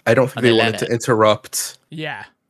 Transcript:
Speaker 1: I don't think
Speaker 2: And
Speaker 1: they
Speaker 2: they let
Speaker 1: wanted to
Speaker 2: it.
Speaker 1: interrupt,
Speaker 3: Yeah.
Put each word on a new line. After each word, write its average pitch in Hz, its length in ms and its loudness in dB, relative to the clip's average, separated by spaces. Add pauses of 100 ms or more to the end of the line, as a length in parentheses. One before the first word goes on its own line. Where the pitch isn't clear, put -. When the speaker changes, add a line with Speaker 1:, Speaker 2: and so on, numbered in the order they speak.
Speaker 1:
I 113 80 4
don't 127 120 2
think 131 120 -8
Speaker 2:
And 123 80 2
Speaker 1:
they 120 40 6
Speaker 2:
they 113 60 4
let 113 160 4
Speaker 1:
wanted 104 60 -8
to 117 80 -6
Speaker 2:
it. 101 60 -6
Speaker 1:
interrupt, 110 840 -2 (120)
Speaker 3:
Yeah. 147 340 -12 (260)